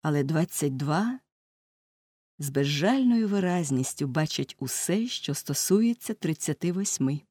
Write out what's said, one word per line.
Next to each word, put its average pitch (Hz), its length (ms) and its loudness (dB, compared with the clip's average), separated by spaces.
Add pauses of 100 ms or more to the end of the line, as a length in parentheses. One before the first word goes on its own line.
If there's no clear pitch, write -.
Але 147 220 2
двадцять 147 540 0
два 180 420 0 (1200)
з 143 100 -4
безжальною 208 800 2
виразністю 175 800 0
бачать 143 520 -2
усе, 185 480 -2
що - 260 -6
стосується 214 800 0
тридцяти 165 580 -2
восьми. 147 600 -2